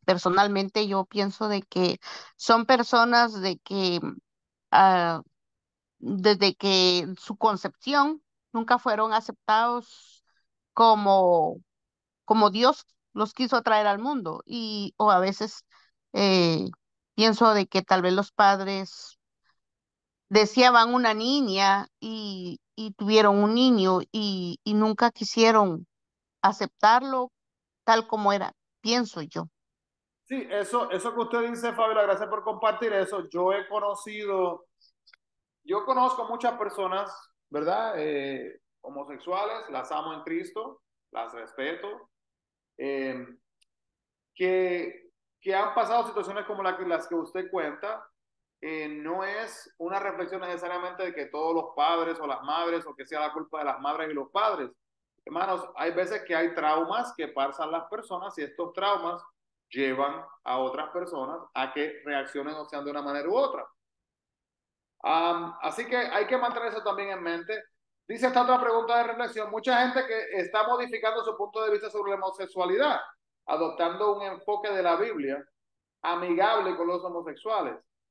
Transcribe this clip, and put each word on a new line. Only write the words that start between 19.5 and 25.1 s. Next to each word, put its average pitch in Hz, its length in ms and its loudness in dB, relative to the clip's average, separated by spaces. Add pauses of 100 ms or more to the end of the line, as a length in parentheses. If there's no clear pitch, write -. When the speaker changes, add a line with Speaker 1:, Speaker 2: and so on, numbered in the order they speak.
Speaker 1:
deseaban 233 680 6
una 233 200 4
niña 208 760 2 (120)
y, 202 600 -10 (160)
y 214 160 -8
tuvieron 208 500 6
un 208 120 4
niño 214 460 4 (120)
y, 190 500 -4
y 208 120 -2
nunca 220 360 4